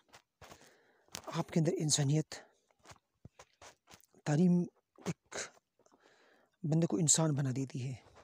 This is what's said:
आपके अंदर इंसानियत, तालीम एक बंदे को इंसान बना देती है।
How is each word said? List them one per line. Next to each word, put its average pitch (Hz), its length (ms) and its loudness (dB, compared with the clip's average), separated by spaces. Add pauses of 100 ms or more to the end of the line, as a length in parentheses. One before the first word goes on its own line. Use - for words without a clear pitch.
(1300)
आपके 165 260 -2
अंदर 160 140 2
इंसानियत, 151 600 0 (1900)
तालीम 175 380 4 (440)
एक - 440 -10 (1120)
बंदे 160 220 2
को 202 120 -2
इंसान 160 320 2
बना 135 200 -2
देती 131 280 -6
है। 127 340 -10 (100)